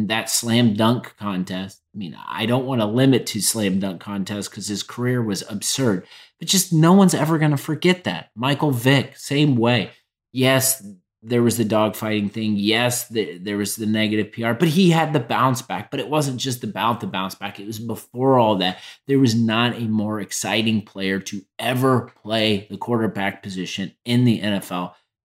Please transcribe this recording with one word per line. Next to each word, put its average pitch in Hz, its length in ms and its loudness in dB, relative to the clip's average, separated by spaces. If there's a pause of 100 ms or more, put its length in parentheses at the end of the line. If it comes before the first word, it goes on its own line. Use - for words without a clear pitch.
that 110 220 -4
slam 117 440 2
dunk 110 460 0
contest, 95 640 -8 (120)
I - 40 -16
mean, 82 200 -12 (100)
I 101 200 -4
don't 127 180 2
wanna 123 220 0
limit 127 400 4
to 107 140 -4
slam 98 380 0
dunk 95 220 -6
contest 101 500 -8
'cause 98 160 -12
his 101 160 -6
career 123 380 -2
was 101 260 -4
absurd, 104 600 -2 (320)
but 170 80 -12
just 180 260 0
no 160 200 6
one's 190 200 8
ever 151 240 0
gonna 151 200 2
forget 175 480 0
that. 87 300 -8
Michael 139 360 0
Vick, 127 460 2
same 143 400 0
way. 113 340 2 (400)
Yes, 127 500 2 (440)
there 120 160 2
was 117 140 4
the 117 80 0
dogfighting 107 640 0
thing. 107 280 -4
Yes, 113 500 0
the, 95 300 -4
there 101 180 -6
was 101 220 -4
the 110 80 -4
negative 107 480 0
P 113 100 -8
R, 117 100 0
but 165 140 2
he 175 220 4
had 160 240 2
the 147 80 2
bounce 123 400 0
back. 95 280 -8
But - 120 -6
it 104 80 -8
wasn't 139 260 0
just 123 300 -6
about 110 340 -2
the 104 80 -8
bounce 95 260 -6
back. 101 280 -12
It 98 40 -14
was 110 140 -10
before 120 580 0
all 110 200 6
that. 92 220 -2 (280)
There 139 120 4
was 127 140 4
not 113 440 0
a 117 100 -6
more 107 320 -2
exciting 107 640 -2
player 98 400 -4
to 98 200 -10 (160)
ever 127 540 0 (100)
play 107 480 0
the 101 60 -12
quarterback 101 640 -2
position 92 520 -8 (100)
in 123 220 2
the 107 160 4
N 104 100 -2
F 98 180 -4
L 90 280 -8 (280)